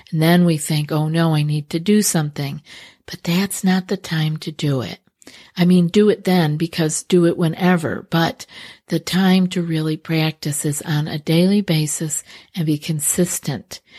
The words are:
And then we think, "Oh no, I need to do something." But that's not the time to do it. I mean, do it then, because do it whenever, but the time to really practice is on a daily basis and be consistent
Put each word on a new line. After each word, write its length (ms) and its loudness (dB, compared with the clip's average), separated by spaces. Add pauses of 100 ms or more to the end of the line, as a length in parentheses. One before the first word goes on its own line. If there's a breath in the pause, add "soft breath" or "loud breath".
(100)
And 100 -2
then 240 6
we 120 2
think, 340 -4
"Oh 180 0
no, 240 2
I 120 2
need 260 -2
to 80 -4
do 240 2
something." 580 -4 (460 loud breath)
But 160 -16
that's 400 -2
not 240 2
the 100 -4
time 420 -4
to 120 -10
do 300 -2
it. 180 -10 (600 loud breath)
I 80 4
mean, 220 6
do 200 4
it 160 0
then, 320 2
because 460 -2
do 240 4
it 100 0
whenever, 720 0
but 360 -2 (400 loud breath)
the 120 -4
time 500 2
to 120 -4
really 380 -4
practice 640 -4
is 160 -4
on 260 -2
a 120 -8
daily 420 2
basis 640 -4 (300 loud breath)
and 100 -4
be 140 0
consistent 1040 -4 (160 loud breath)